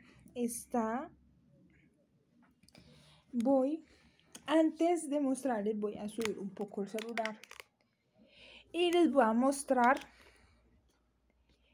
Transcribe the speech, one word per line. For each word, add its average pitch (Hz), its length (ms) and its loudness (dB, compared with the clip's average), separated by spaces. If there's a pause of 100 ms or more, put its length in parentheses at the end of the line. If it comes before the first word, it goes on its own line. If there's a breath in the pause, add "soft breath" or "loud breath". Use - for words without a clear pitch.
(360 soft breath)
está, 240 760 -6 (2250 soft breath)
voy, 269 520 -2 (640 soft breath)
antes 320 640 2
de 294 100 8
mostrarles, 240 600 0
voy 208 160 -4
a 208 120 -8
subir 220 300 -4
un 196 140 -10
poco 208 320 -8
el 196 60 -12
celular. 220 500 -8 (1300 soft breath)
Y 349 200 0
les 339 200 4
voy 269 120 4
a 226 100 2
mostrar 262 680 2 (1700 soft breath)